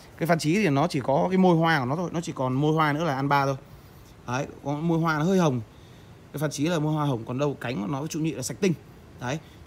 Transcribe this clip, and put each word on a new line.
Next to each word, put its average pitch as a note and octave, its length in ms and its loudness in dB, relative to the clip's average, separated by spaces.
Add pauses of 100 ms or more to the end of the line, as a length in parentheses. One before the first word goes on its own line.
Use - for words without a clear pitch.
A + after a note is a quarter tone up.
(180)
Cây E3 80 -4
phan E3+ 120 2
chí D#3 160 0
thì G#3 140 2
nó C#3 180 2
chỉ D3 140 -2
có D3 300 0
cái F#3 80 2
môi F3+ 180 6
hoa D#3+ 240 4
của A#2+ 60 -2
nó C3+ 100 -2
thôi, F3+ 160 -6
nó E3 80 -4
chỉ E3+ 120 -6
còn C3 200 -2
môi D3 200 2
hoa D#3 200 2
nữa D3+ 120 -2
là D3 100 0
ăn C#3 140 -2
ba C#3 180 2
thôi. C#3 100 -2 (720)
Đấy, B2+ 200 -4 (180)
có C#3+ 100 -2
môi E3 240 0
hoa D#3+ 200 2
nó D3+ 60 2
hơi F#3+ 140 4
hồng. C3+ 220 2 (720)
Cái C#3+ 80 -8
phan D3 100 -2
chí C#3 160 -2
là E3+ 120 0
môi D3+ 160 0
hoa D3+ 100 0
hồng, B2 220 -2
còn B2+ 120 -6
đâu C#3+ 220 0
cánh B2+ 200 -4
của G3+ 60 -4
nó C#3+ 140 -4
với D#3+ 80 -6
trụ D#3 120 -6
nhị D#3+ 120 0
là A#2 100 -8
sạch B2+ 180 -8
tinh. F#3 120 4 (480)
Đấy, B2+ 180 -4 (280)